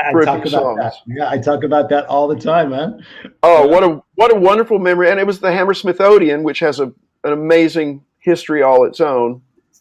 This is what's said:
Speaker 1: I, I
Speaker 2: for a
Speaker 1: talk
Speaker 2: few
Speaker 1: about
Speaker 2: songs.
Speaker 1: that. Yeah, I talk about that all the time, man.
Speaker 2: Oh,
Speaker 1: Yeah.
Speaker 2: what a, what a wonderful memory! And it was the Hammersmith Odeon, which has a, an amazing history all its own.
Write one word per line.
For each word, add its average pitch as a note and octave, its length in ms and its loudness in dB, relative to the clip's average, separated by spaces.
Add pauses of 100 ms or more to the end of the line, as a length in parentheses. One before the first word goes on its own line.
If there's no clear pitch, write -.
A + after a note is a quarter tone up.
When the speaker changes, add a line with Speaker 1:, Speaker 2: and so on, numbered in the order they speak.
Speaker 1:
I, C#3+ 40 -6
I C#3+ 40 -2
Speaker 2:
for E3 80 4
a D3+ 60 2
Speaker 1:
talk C3+ 160 -2
Speaker 2:
few D3 80 -6
Speaker 1:
about C#3 120 -2
Speaker 2:
songs. B2 160 -4
Speaker 1:
that. - 160 -6 (120)
Yeah, C#3 240 -2
I C3+ 80 -4
talk D3 260 -2
about D3 240 0
that C#3+ 180 -2
all C#3+ 220 -2
the D3+ 80 -4
time, D#3+ 340 -2
man. D3+ 320 -8 (400)
Speaker 2:
Oh, D#3+ 220 6
Speaker 1:
Yeah. D3 80 4
Speaker 2:
what F3+ 100 4
a, E3 200 0 (140)
what A3+ 180 4
a G#3 40 0
wonderful G#3 400 2
memory! F3+ 320 2
And G3 80 0
it G3 80 -2
was G3 140 -4
the F#3+ 120 -2
Hammersmith F#3 480 -2
Odeon, F#3 420 4
which D3+ 180 -6
has D3 200 -2
a, C#3 40 -4 (400)
an D3 80 -2
amazing D#3 720 0 (160)
history D#3+ 420 -2
all C3 220 4
its - 160 -4
own. B2 400 -2 (400)